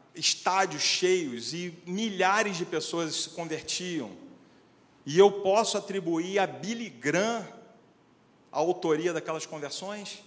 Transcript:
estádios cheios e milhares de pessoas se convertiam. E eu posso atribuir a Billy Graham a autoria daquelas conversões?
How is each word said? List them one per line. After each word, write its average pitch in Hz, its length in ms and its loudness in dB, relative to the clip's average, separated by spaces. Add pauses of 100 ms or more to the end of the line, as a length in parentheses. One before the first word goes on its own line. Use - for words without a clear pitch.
(140)
estádios 180 680 2
cheios 147 720 2
e 175 180 -6 (140)
milhares 196 680 2
de 170 100 -4
pessoas 165 480 -4
se - 160 -4
convertiam. 160 800 -4 (960)
E 143 120 4
eu 202 120 10
posso 202 480 2
atribuir 185 600 -2
a 190 80 4
Billy 196 420 -8
Graham 175 580 0 (1040)
a 143 80 -4
autoria 170 540 2
daquelas 156 340 -4
conversões? 185 800 -10